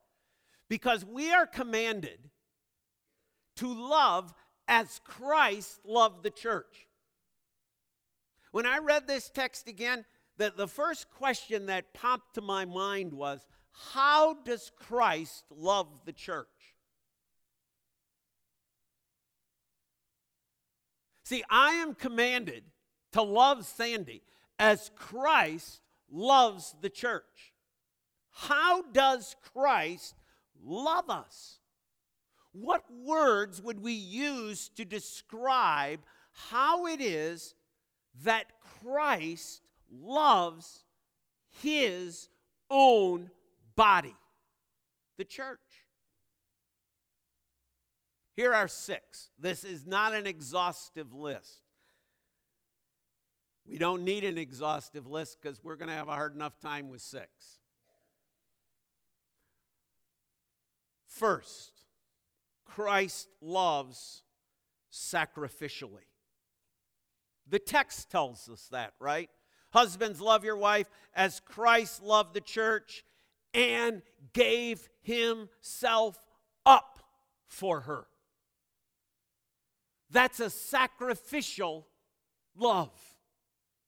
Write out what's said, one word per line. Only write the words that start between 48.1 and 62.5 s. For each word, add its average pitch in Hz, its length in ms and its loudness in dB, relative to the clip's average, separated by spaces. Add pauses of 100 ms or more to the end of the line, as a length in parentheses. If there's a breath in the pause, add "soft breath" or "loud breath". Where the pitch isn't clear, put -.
Here 247 200 0
are 208 140 2
six. - 720 -12
This 165 240 -6
is 170 240 -14
not 208 260 0
an 208 140 -4
exhaustive 160 840 -6
list. 135 520 -14 (2000)
We 131 140 -14
don't 175 240 -2
need 196 200 -4
an 185 140 -4
exhaustive 147 720 -8
list 151 340 -12
'cause 139 220 -14
we're 165 120 -16
gonna 160 200 -12
have 151 120 -10
a 151 60 -8
hard 147 220 -6
enough 151 240 -12
time 147 280 -10
with 127 140 -18
six. - 580 -20 (3500)
First, - 760 -4 (800)